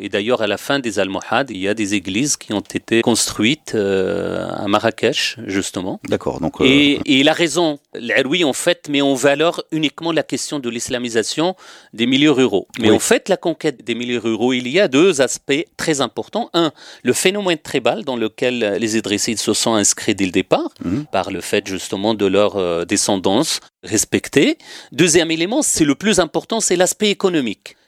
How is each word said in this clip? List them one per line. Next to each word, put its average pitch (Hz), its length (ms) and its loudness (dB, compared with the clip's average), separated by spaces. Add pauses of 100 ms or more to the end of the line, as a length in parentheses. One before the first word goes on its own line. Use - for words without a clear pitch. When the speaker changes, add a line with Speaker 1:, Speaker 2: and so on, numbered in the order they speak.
Speaker 1:
Et 101 80 -10
d'ailleurs, 110 340 0
à 104 60 0
la 101 100 -2
fin 139 220 -2
des 107 180 -4
Almohades, 107 540 -2
il 95 60 -8
y 95 100 -2
a 107 60 0
des 107 200 -2
églises 101 420 -2
qui - 160 -10
ont 101 60 0
été 107 420 -2
construites, - 760 0
euh, 92 760 -2
à 101 160 -6
Marrakech, 110 720 0 (100)
justement. 95 600 -4
Speaker 2:
D'accord, - 320 -4
donc, - 200 -4
euh, - 40 4
Speaker 1:
Et, 143 300 4 (120)
et 135 140 4
il 143 80 4
a 156 40 6
raison, 156 460 0 (460)
Louis, 170 180 0
en 139 100 2
fait, - 360 -2
met 143 140 2
en 139 120 2
valeur 143 560 2
uniquement 156 400 -2
la 156 140 -4
question - 340 -6
de 123 100 -6
l'islamisation 120 840 -2 (380)
des 113 140 0
milieux 139 260 4
ruraux. 110 340 2 (140)
Mais 107 100 4
Speaker 2:
Oui. - 60 6
Speaker 1:
en - 20 0
fait, - 300 0
la 180 80 2
conquête 151 480 -4
des 117 100 -2
milieux 120 240 -2
ruraux, 113 340 0
il 123 140 -2
y 147 140 2
a 196 80 4
deux 143 320 4
aspects 139 440 0 (120)
très 147 240 0
importants. 127 540 -4
Un, 170 180 2 (320)
le - 80 2
phénomène 190 460 0
tribal 131 460 -2
dans 127 120 -4
lequel 113 640 -2
les 110 160 0
Idrissides 104 420 -2
se - 140 0
sont 113 220 0
inscrits 104 420 0
dès 98 100 0
le 90 60 -4
départ, 180 380 0 (140)
Speaker 2:
Mhm. 110 280 -2
Speaker 1:
par 98 180 -2
le 90 100 -8
fait 101 280 -2
justement 98 460 -2
de 101 120 0
leur, 98 300 2
euh, 87 280 0
descendance 98 760 0 (220)
respectée. 139 760 0 (340)
Deuxième 165 380 4
élément, 185 320 0
c'est - 240 0
le 139 80 2
plus 190 260 2
important, 175 400 -2
c'est 180 160 0
l'aspect 180 320 0
économique. 170 680 -2 (120)